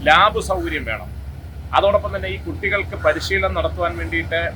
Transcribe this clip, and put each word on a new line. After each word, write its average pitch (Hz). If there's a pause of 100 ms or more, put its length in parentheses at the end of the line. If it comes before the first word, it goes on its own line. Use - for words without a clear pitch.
ലാബ് 190 (100)
സൗകര്യം 170
വേണം. 110 (680)
അതോടൊപ്പം 202
തന്നെ 190
ഈ 190
കുട്ടികൾക്ക് 196 (100)
പരിശീലനം 185
നടത്തുവാൻ 170
വേണ്ടിയിട്ട് 165 (140)